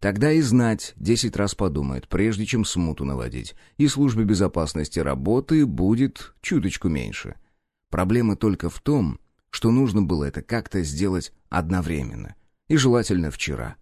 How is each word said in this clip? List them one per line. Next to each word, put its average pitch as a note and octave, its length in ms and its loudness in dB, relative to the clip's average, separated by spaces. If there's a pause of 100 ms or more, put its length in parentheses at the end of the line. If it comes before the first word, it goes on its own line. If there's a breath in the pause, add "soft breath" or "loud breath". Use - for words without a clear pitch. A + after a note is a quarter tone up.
Тогда G#2 320 2
и D#3+ 80 6
знать A#2 560 2
десять A2+ 400 0
раз G2+ 180 0
подумает, C#2 540 -4
прежде G#2 360 0
чем A2+ 200 0
смуту D#2 400 -2
наводить, B1 500 -6 (220 soft breath)
и D3 100 4
службе C3+ 380 2
безопасности E2+ 760 0
работы G#2+ 680 2
будет A2 760 0
чуточку G2 480 -2
меньше. A#1+ 480 -6 (540)
Проблема G#2+ 440 2
только F#2 360 0
в - 100 -14
том, G#2+ 400 0 (300)
что - 200 2
нужно A#2 320 4
было D#2 220 0
это C#2 180 -6
как-то G#2+ 400 -4
сделать E2+ 500 -2 (160)
одновременно, D#2 840 -4 (320)
и D#3 100 2
желательно A2+ 540 4
вчера. B1+ 520 -8